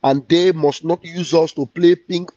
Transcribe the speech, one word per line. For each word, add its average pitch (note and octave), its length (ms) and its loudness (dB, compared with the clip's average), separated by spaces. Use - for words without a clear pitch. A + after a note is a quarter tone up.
And C3+ 260 -2
they F3 220 4
must D3+ 340 -2
not E3+ 180 -4
use E3+ 300 -8
us D#3+ 200 2
to C#3+ 120 -4
play F3 300 2
ping F3 420 -8